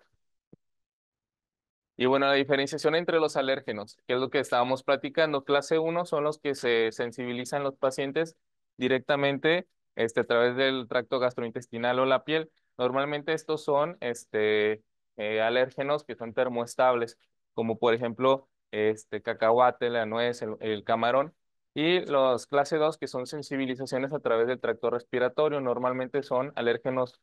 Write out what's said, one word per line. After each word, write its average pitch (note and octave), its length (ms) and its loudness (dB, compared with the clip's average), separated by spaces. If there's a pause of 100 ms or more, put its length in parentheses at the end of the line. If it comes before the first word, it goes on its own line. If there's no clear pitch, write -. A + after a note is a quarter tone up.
(2000)
Y B2 100 2
bueno, C#3 200 4
la C#3 80 4
diferenciación C#3 600 0
entre E3 240 0
los D3+ 180 0
alérgenos, C3 600 -4 (100)
que B2+ 80 -2
es B2+ 60 0
lo C3 100 -2
que D3+ 80 0
estábamos B2+ 460 0
platicando. C#3+ 580 0
Clase C#3+ 380 0
uno E3 240 -2
son D3 180 -2
los D3+ 160 -2
que C#3 160 -4
se A#2 380 0
sensibilizan B2 720 -6
los C3+ 100 -4
pacientes C#3 640 -2 (400)
directamente, C#3 920 0 (300)
este, A#2 240 0
a A2+ 40 2
través A#2+ 300 2
del C3 320 0
tracto B2+ 320 -2
gastrointestinal B2 800 -2
o C3 60 4
la B2+ 200 2
piel. D#3 260 -4 (260)
Normalmente C#3+ 560 -2
estos D#3 300 -4
son, D3 380 0
este, G#2+ 800 0 (340)
eh, A2 240 -2
alérgenos C3 640 0
que A#2 140 -12
son A2+ 180 -10
termoestables, B2 800 0 (380)
como A2+ 240 -2
por A#2 160 4
ejemplo, B2 540 0 (240)
este, G#2+ 500 -2
cacahuate, A#2+ 640 2
la A#2 160 0
nuez, A#2+ 380 -2
el, G#2+ 160 -6
el G#2+ 240 -4
camarón. A#2+ 500 0 (440)
Y E3+ 240 2
los C3 460 2
clase C#3+ 300 0
dos, D3+ 220 0
que C#3+ 80 -8
son B2+ 200 -6
sensibilizaciones C3+ 880 -4
a D3 60 -2
través A#2 300 2
del B2+ 120 -2
tracto A#2 300 -2
respiratorio, B2+ 680 0
normalmente B2+ 640 -2
son C3 320 -2
alérgenos, B2 680 -2